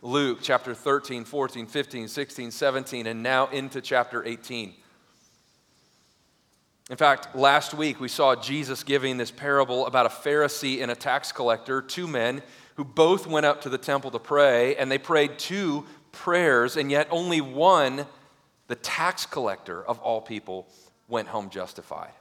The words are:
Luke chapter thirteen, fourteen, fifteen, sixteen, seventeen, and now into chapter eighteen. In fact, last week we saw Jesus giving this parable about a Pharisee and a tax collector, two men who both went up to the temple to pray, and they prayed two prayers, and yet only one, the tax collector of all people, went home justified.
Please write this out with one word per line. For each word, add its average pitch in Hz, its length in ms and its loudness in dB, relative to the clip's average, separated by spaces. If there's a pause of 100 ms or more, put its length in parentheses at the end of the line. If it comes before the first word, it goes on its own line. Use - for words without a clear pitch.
Luke 127 400 0
chapter 127 320 0
thirteen, 135 500 -2
fourteen, 127 420 -6
fifteen, 123 420 -6
sixteen, 131 420 -10
seventeen, 131 560 -2
and 113 160 -6
now 131 240 2
into 135 340 -6
chapter 123 460 -2
eighteen. 113 480 -10 (2250)
In 127 60 -12
fact, 139 380 2
last 139 380 4
week 151 260 -2
we 127 100 -6
saw 131 280 4
Jesus 131 460 -6
giving 135 340 0
this 120 140 -4
parable 135 560 0
about 127 180 4
a 117 60 2
Pharisee 143 720 0
and 123 80 -4
a 120 60 -4
tax - 360 -4
collector, 120 480 0
two 175 260 -8
men 131 360 -2 (340)
who 147 80 -6
both 160 400 4
went 151 220 2
up 143 140 2
to - 80 -10
the 127 100 -4
temple 135 320 -2
to 120 80 -6
pray, 135 560 6
and 131 160 -2
they 135 80 0
prayed 147 400 2
two 170 480 -4 (240)
prayers, 151 680 2
and 139 140 -2
yet 147 180 2
only 170 320 0
one, 143 640 2 (640)
the 123 80 -6
tax - 520 -4
collector 95 600 -6
of 117 140 -4
all 113 200 -2
people, 95 460 -12 (400)
went 113 220 -4
home 104 220 -8
justified. 90 600 -12 (100)